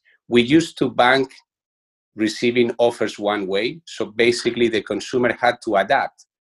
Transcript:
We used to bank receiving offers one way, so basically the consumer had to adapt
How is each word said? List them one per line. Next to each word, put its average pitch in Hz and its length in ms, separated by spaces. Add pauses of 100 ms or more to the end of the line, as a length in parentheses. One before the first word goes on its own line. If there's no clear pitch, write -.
(280)
We 120 140
used 156 360
to - 120
bank 131 420 (840)
receiving 117 640
offers 117 380
one 104 300
way, 104 400
so - 200
basically 120 600
the 110 160
consumer 113 580
had 123 240
to 107 120
adapt 101 500 (220)